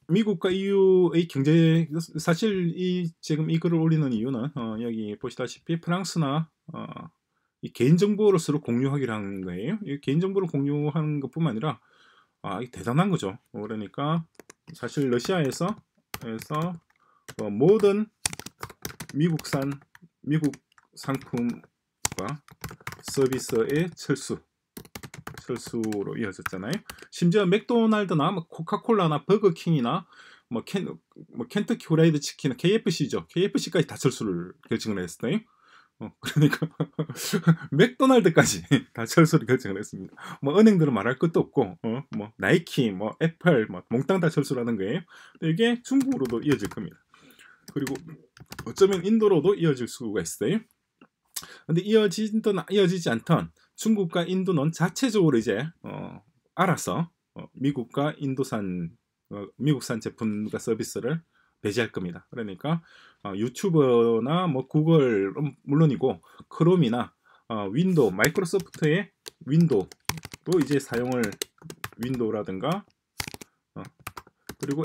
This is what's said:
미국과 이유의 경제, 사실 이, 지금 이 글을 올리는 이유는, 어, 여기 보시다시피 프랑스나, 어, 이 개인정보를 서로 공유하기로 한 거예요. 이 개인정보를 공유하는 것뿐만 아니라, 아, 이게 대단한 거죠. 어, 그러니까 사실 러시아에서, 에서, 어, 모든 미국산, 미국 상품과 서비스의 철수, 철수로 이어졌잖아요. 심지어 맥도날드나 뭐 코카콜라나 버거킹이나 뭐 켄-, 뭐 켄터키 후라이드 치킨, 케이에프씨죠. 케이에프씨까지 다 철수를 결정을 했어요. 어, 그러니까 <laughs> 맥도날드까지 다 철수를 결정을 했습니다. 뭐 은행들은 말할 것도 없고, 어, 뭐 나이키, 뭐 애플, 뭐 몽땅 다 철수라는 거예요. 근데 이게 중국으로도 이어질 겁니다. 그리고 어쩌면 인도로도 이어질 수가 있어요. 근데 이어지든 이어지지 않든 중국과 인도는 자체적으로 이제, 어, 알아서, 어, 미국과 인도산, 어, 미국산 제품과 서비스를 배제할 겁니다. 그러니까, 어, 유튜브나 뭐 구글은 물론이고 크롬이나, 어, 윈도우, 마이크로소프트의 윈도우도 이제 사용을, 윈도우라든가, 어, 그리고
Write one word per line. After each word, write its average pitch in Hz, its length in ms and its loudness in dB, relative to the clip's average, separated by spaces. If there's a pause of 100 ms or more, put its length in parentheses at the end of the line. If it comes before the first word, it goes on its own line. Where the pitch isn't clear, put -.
미국과 196 420 2
이유의 190 800 4
경제, 160 600 4 (300)
사실 175 580 0
이, 180 440 -2
지금 156 300 -2
이 165 80 2
글을 170 200 0
올리는 160 340 2
이유는, 120 440 -2
어, 113 240 -6
여기 110 380 -6
보시다시피 127 600 -8
프랑스나, 165 720 -2 (220)
어, 110 140 -10 (760)
이 120 100 -10
개인정보를 190 640 4
서로 156 220 -2
공유하기로 127 520 -2
한 98 300 -8
거예요. 98 420 -6
이 143 160 -8
개인정보를 185 480 0
공유하는 147 720 -2
것뿐만 160 320 -2
아니라, 117 280 -4 (600)
아, 98 180 -6
이게 127 100 -10
대단한 131 400 0
거죠. 104 280 -2 (140)
어, 110 80 -10
그러니까 113 680 -4 (480)
사실 131 360 -2
러시아에서, 165 680 0 (480)
에서, 151 480 -6 (680)
어, 107 100 -4
모든 202 560 4 (1080)
미국산, 143 580 -2 (500)
미국 151 300 -2 (440)
상품과 - 640 -4 (1500)
서비스의 131 800 0
철수, - 440 -6 (1080)
철수로 107 720 -6
이어졌잖아요. 95 540 -8 (380)
심지어 185 360 2
맥도날드나 208 840 2
뭐 180 140 -6
코카콜라나 175 760 0
버거킹이나 175 840 2 (420)
뭐 113 160 -6
켄-, 175 340 -6 (360)
뭐 120 120 -8
켄터키 220 400 -4
후라이드 160 340 4
치킨, - 360 -4
케이에프씨죠. 160 720 0
케이에프씨까지 185 580 0
다 113 100 -12
철수를 95 560 -2 (160)
결정을 107 340 -4
했어요. 160 360 -4 (600)
어, 107 220 -12
그러니까 - 560 2
<laughs> - 960 -2
맥도날드까지 180 920 4 (280)
다 113 140 -8
철수를 156 400 4
결정을 107 320 0
했습니다. 98 360 -12 (280)
뭐 143 160 0
은행들은 190 340 8
말할 113 260 0
것도 175 220 2
없고, 101 420 0
어, 120 280 -4
뭐 107 260 -10
나이키, 127 540 2
뭐 101 320 -6
애플, 165 460 2
뭐 90 200 -10
몽땅 135 320 0
다 170 80 2
철수라는 123 480 -2
거예요. 104 240 -4 (400)
근데 160 120 0
이게 233 300 0
중국으로도 247 600 0
이어질 135 260 0
겁니다. 95 300 -10 (720)
그리고 139 220 -4 (720)
어쩌면 190 400 2
인도로도 202 480 4
이어질 135 340 0
수가 104 320 -6
있어요. 117 400 -2 (1080)
근데 165 160 2
이어지든 214 720 2 (140)
이어지지 185 400 2
않든 113 400 0 (240)
중국과 190 500 0
인도는 175 480 0
자체적으로 180 640 2
이제, 113 300 0 (160)
어, 95 400 -12 (320)
알아서, 160 560 0 (240)
어, - 180 -14
미국과 139 640 -4
인도산, 107 720 -4 (400)
어, 101 160 -10 (100)
미국산 123 440 -2
제품과 107 580 -6
서비스를 117 640 -4 (380)
배제할 107 320 -2
겁니다. 90 380 -10
그러니까, 123 520 -6 (400)
어, 101 140 -10
유튜브나 123 1120 2
뭐 131 200 -2
구글은 139 960 2
물론이고 135 580 2 (260)
크롬이나, 139 640 2 (360)
어, 104 200 -6
윈도우, 143 440 2
마이크로소프트의 165 1000 0 (340)
윈도우도 156 1200 0
이제 135 160 0
사용을, 123 440 -2 (760)
윈도우라든가, 117 840 -4 (920)
어, 104 80 -12 (760)
그리고 143 260 -4